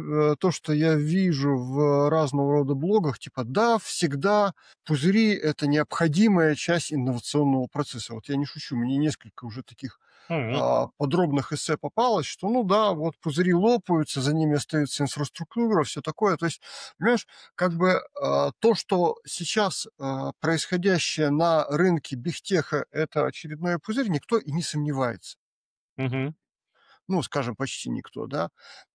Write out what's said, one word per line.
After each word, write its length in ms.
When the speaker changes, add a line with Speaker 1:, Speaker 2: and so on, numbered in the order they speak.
Speaker 1:
э, 60
то, 120
что 220
я 220
вижу 640
в 540
разного 420
рода 220
блогах, 440
типа, 260
"Да, 340
всегда 760
пузыри — 500
это 320
необходимая 920
часть 360
инновационного 760
процесса". 460
Вот 140
я 80
не 100
шучу, 300
мне 220
несколько 460
уже 180
таких, 380
Speaker 2:
Мгм. 340
Speaker 1:
а, 260
подробных 540
эссе 260
попалось, 480
что, 240
ну 140
да, 280
вот 280
пузыри 340
лопаются, 680
за 120
ними 220
остаётся 480
инфраструктура, 800
всё 180
такое. 360
То 80
есть, 160
понимаешь, 280
как 220
бы, 240
а, 400
то, 140
что 420
сейчас, 600
а, 420
происходящее 880
на 380
рынке 480
бигтеха, 720
это 360
очередной 520
пузырь, 300
никто 300
и 140
не 100
сомневается. 760
Speaker 2:
Мгм. 360
Speaker 1:
Ну, 140
скажем, 340
почти 340
никто, 360
да. 240